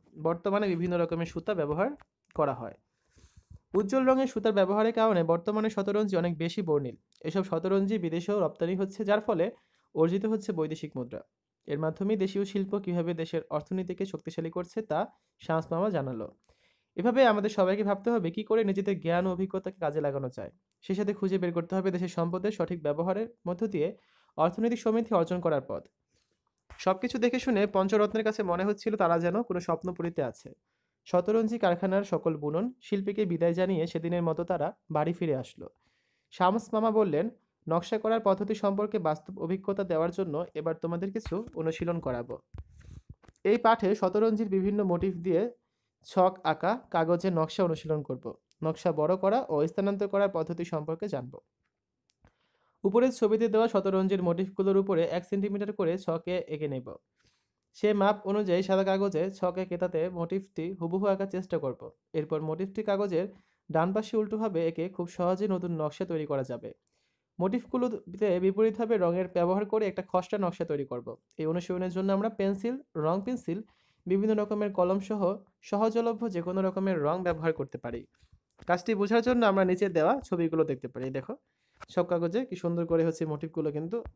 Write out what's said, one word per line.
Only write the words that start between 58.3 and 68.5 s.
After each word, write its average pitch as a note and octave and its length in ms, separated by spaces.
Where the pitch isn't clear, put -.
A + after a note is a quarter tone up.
সাদা F#3+ 220
কাগজে F#3+ 460
ছক F3+ 260
এঁকে F#3 220
তাতে F3 320
মোটিফটি F3+ 640
হুবহু F3+ 340
আঁকার G3 200
চেষ্টা F#3 320
করব। B2+ 320
এরপর D#3 280
মোটিফটি F#3 420
কাগজের G3 460
ডান E3+ 200
পাশে G#3+ 240
উল্টোভাবে G#3+ 520
এঁকে E3 200
খুব F3+ 200
সহজে F#3 400
নতুন F3+ 320
নকশা D3+ 240
তৈরি D#3+ 220
করা C#3+ 160
যাবে। B2+ 300
মোটিফগুলোতে G#3 1000
বিপরীতভাবে G#3+ 580